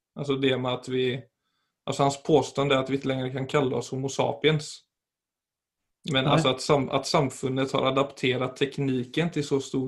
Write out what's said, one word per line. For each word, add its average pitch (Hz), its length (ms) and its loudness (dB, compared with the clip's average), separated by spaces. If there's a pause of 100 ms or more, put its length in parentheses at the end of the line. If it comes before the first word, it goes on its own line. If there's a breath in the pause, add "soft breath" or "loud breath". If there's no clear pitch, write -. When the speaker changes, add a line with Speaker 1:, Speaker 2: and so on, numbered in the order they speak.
(180)
Speaker 1:
Altså 139 240 -4
det 131 160 2
med 123 220 -4
at - 100 -12
vi, 127 220 0 (760)
altså 139 220 2
hans 139 180 0
påstand 139 480 2
er 131 80 4
at 135 80 -4
vi 135 80 0
ikke 135 140 -2
lenger 131 240 -4
kan 131 180 -6
kalle 135 240 2
oss 120 160 -6
homo 135 160 -4
sapiens. 147 640 0 (1400)
Men 131 140 2
Speaker 2:
Nei. 139 80 4
Speaker 1:
altså 131 220 4
at - 100 -8
sam-, 139 260 4
at 139 160 0
samfunnet 135 680 0
har 131 140 0
adapterat 127 680 0
tekniken 139 720 -2
til 147 140 -2
så 139 180 0
stor 135 240 -4